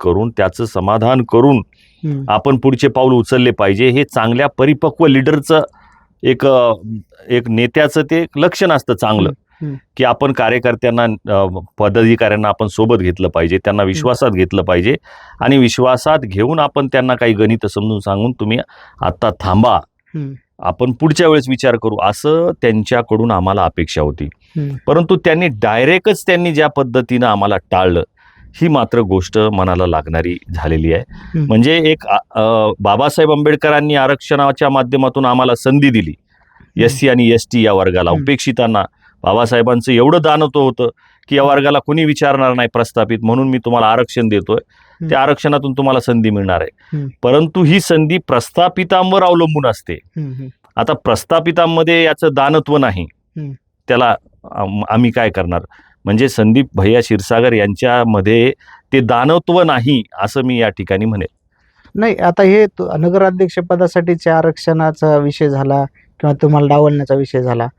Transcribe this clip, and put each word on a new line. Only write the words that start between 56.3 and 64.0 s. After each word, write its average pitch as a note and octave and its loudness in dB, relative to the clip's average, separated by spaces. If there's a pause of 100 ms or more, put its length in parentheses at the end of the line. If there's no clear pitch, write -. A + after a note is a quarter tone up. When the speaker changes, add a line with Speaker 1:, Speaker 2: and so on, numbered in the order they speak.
Speaker 1:
भैया A2 2
क्षीरसागर A#2 0
यांच्यामध्ये A2+ 0 (400)
ते C3+ 4
दानत्व D3+ 2
नाही, C3+ 0 (180)
असं G#2+ -4
मी B2 -2
या A2 2
ठिकाणी G2 -4
म्हणेन. G#2+ -4 (640)
Speaker 2:
नाही, A3+ 0
आता F3 0
हे G3+ 4
तु-, - -6
नगराध्यक्ष F#3 0
पदासाठीच्या E3+ 0